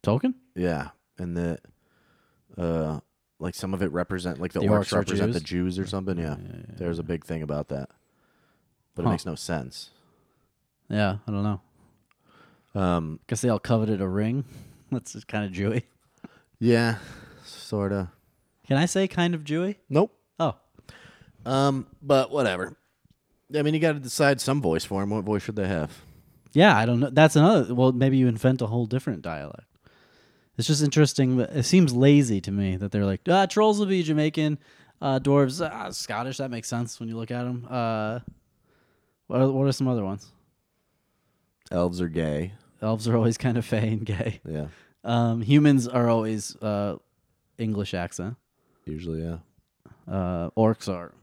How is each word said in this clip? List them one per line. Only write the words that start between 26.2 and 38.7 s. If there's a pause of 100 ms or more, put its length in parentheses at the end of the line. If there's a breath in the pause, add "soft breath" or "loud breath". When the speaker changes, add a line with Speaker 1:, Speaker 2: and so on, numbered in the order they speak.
Speaker 1:
Yeah,
I
don't
know.
That's
another.
Well,
maybe
you
invent
a
whole
different
dialect. (880 soft breath)
It's
just
interesting.
That,
it
seems
lazy
to
me
that
they're
like,
"Ah,
trolls
will
be
Jamaican, (420 soft breath)
uh,
dwarves,
ah,
Scottish."
That
makes
sense
when
you
look
at
'em.
Uh, (1080)